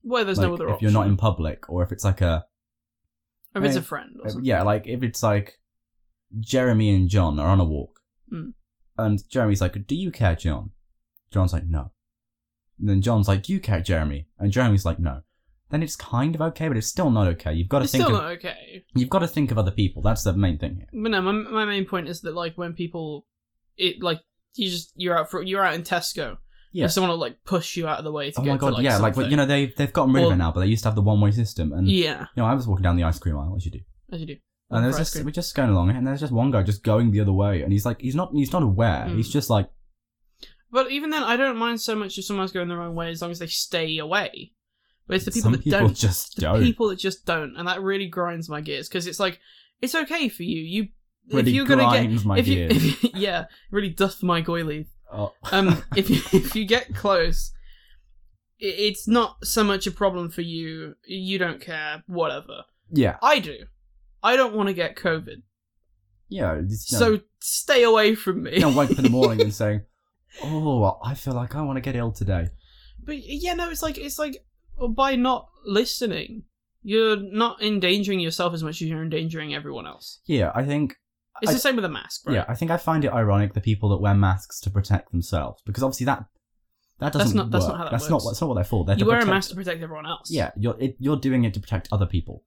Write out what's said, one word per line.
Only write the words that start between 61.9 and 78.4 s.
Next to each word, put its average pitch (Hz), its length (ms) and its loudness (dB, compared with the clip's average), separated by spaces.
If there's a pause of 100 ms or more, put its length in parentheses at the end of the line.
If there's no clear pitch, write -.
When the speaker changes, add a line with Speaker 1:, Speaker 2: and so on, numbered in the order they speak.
Speaker 1:
whatever. 160 560 -6 (280)
Speaker 2:
Yeah. 139 300 2
Speaker 1:
I 285 160 4
do. 151 280 -8 (580)
I 226 120 4
don't 247 200 2
wanna 196 180 0
get 170 220 -4
covid. - 480 -4 (840)
Speaker 2:
Yeah. 127 260 -2
It's, 98 340 -4
Speaker 1:
So 233 280 4
Speaker 2:
no. - 20 -2 (200)
Speaker 1:
stay - 440 2
away 220 320 6
from 185 260 -4
me. - 140 -4
Speaker 2:
You 190 60 6
don't 302 120 6
wake 143 160 4
up - 80 2
in - 60 0
the 262 80 8
morning 120 300 4
Speaker 1:
<laughs> - 0 -
Speaker 2:
and 104 120 2
say, 104 280 0 (640)
"Oh, 147 600 0
I 127 100 -4
feel 139 220 -6
like 120 180 -6
I 147 80 -6
wanna 135 200 -4
get 131 140 -4
ill 117 160 -2
today." 92 360 -2 (560)
Speaker 1:
But 302 160 -10
yeah, 349 340 -6
no, 339 160 -4
it's 320 140 -8
like, 311 160 -4
it's 285 180 -10
like, 302 200 -4 (580)
by 269 200 2
not 247 320 0 (180)
listening, 214 800 -2 (400)
you're 220 320 2
not 208 480 -2
endangering 196 560 0
yourself 170 340 -2